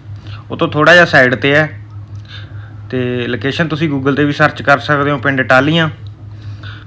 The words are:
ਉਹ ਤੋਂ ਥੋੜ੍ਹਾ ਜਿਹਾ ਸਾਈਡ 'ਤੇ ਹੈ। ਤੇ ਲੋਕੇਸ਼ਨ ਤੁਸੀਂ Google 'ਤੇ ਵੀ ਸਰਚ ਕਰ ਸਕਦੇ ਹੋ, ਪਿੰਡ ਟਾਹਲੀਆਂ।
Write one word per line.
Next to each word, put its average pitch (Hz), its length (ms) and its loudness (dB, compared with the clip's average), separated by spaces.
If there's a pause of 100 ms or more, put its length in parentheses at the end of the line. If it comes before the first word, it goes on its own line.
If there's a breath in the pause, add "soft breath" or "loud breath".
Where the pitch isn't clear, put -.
(500 loud breath)
ਉਹ - 60 -10
ਤੋਂ 165 120 0
ਥੋੜ੍ਹਾ 151 260 6
ਜਿਹਾ 175 100 8
ਸਾਈਡ 131 300 4
'ਤੇ 139 200 0
ਹੈ। 151 260 0 (1080 loud breath)
ਤੇ 123 360 -2
ਲੋਕੇਸ਼ਨ 131 420 -2
ਤੁਸੀਂ 147 220 -2
Google 139 220 0
'ਤੇ 139 120 2
ਵੀ 147 80 0
ਸਰਚ 151 300 -8
ਕਰ 139 160 2
ਸਕਦੇ 143 320 0
ਹੋ, 143 80 -2
ਪਿੰਡ 135 240 -2
ਟਾਹਲੀਆਂ। 147 480 2 (960 loud breath)